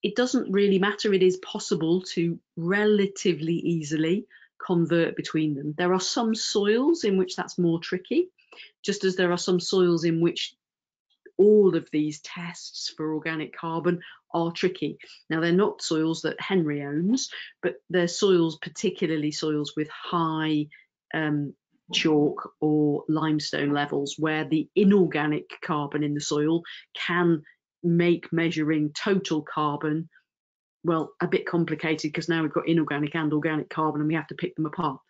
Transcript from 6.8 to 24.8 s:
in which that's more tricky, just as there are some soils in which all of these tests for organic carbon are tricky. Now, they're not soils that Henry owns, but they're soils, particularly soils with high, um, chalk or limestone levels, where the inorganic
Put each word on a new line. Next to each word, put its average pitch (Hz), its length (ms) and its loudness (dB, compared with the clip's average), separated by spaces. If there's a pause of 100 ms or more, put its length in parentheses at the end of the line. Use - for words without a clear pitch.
in 202 120 2
which 185 200 0
that's 175 220 -6
more 170 220 2
tricky, 240 480 -2 (560)
just 196 200 -4
as 185 120 2
there 180 160 2
are 175 60 0
some 180 220 0
soils 175 440 2
in 165 160 2
which - 340 0 (840)
all 202 360 8
of 160 160 -2
these 151 300 -2
tests - 760 -12
for 156 200 -6
organic 156 420 -6
carbon 165 440 -2 (340)
are 170 180 0
tricky. - 460 -4 (320)
Now, 160 100 0
they're 170 120 2
not 202 300 2
soils 160 400 0
that - 180 -4
Henry 151 420 0
owns, 170 480 -2 (320)
but 175 140 -2 (120)
they're 175 200 2
soils, 170 520 2
particularly 156 720 -4
soils 151 420 -2
with 151 140 -4
high, 156 800 -2 (460)
um, 147 400 -2 (380)
chalk - 680 2
or 151 480 2
limestone 151 640 0
levels, 143 460 -2
where 156 260 -2
the 151 320 -2
inorganic 165 760 4 (120)